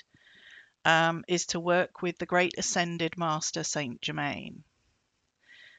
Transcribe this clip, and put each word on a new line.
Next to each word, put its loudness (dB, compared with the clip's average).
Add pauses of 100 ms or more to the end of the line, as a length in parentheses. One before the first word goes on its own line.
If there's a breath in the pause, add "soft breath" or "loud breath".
(840 soft breath)
um, 4
is 0
to -4
work 2
with -2
the -4
great 4
ascended -2
master, -2
Saint -4
Germain. -6 (1160 soft breath)